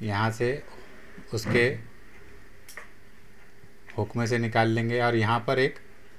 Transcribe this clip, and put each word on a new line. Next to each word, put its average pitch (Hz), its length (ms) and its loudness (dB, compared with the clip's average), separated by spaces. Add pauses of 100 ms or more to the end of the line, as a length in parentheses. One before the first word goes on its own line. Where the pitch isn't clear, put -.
यहाँ 107 300 2
से 123 320 0 (680)
उसके 113 300 4 (2250)
hook 107 180 0
में 120 120 2
से 120 120 4
निकाल 113 300 4
लेंगे 117 320 2
और 120 140 4
यहाँ 113 260 6
पर 131 180 2
एक 135 200 4 (400)